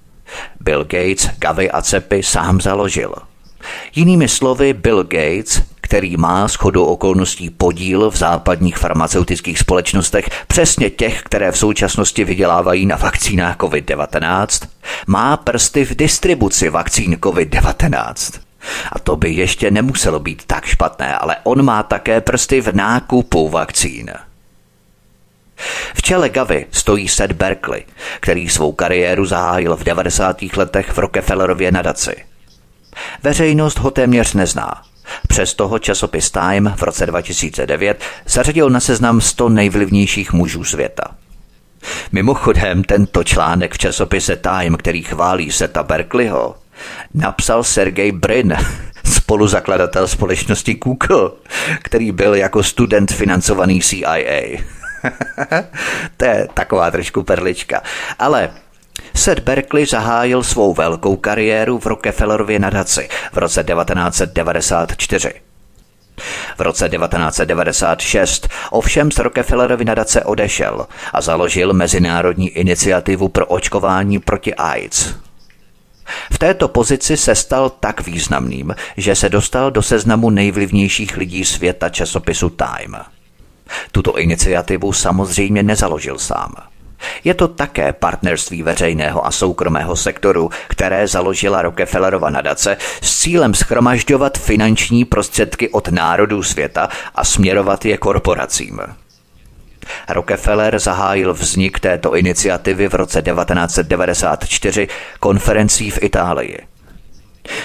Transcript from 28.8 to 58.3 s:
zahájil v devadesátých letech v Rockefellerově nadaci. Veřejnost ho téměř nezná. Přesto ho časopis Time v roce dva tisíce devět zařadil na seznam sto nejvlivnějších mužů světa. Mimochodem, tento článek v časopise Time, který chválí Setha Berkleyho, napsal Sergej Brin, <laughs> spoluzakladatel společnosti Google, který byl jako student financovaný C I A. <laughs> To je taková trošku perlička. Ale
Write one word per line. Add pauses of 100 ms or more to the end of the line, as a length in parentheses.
zahájil
v
devadesátých
letech
v
Rockefellerově
nadaci. (1080)
Veřejnost
ho
téměř
nezná. (460)
Přesto
ho
časopis
Time
v
roce
dva
tisíce
devět (240)
zařadil
na
seznam
sto
nejvlivnějších
mužů
světa. (1080)
Mimochodem,
tento
článek
v
časopise
Time,
který
chválí
Setha
Berkleyho, (580)
napsal
Sergej
Brin, (240)
<laughs>
spoluzakladatel
společnosti
Google, (500)
který
byl
jako
student
financovaný
C
I
A. (720)
<laughs> (520)
To
je
taková
trošku
perlička. (380)
Ale (640)